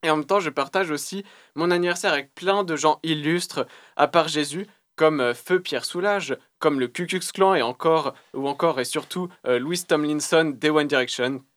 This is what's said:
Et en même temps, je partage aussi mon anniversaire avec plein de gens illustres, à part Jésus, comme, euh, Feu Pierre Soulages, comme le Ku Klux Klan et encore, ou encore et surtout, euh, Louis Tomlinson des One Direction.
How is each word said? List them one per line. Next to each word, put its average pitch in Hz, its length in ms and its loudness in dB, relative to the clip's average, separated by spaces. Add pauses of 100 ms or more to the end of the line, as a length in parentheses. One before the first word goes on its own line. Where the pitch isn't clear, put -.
Et 160 80 2
en 156 60 4
même 151 80 -4
temps, 196 140 2
je 165 120 -2
partage 160 400 -2
aussi 190 340 -8 (300)
mon 170 160 0
anniversaire 175 420 0
avec 139 220 -4
plein 196 280 0
de 165 120 -2
gens 151 260 2
illustres, 156 640 -2 (300)
à 147 120 2
part 160 200 2
Jésus, 151 400 -4 (280)
comme, 156 240 4
euh, 120 140 2
Feu 180 260 0
Pierre 143 260 -6
Soulages, 175 520 -2 (220)
comme 147 200 2
le 123 80 0
Ku 170 200 -6
Klux 185 260 -4
Klan 190 220 4
et 139 80 2
encore, 143 500 0 (220)
ou 139 120 -4
encore 143 320 0
et 123 60 0
surtout, 175 440 -6 (180)
euh, 123 100 2
Louis 165 300 -4
Tomlinson 151 680 2
des 151 140 0
One 151 180 2
Direction. 131 560 -2 (140)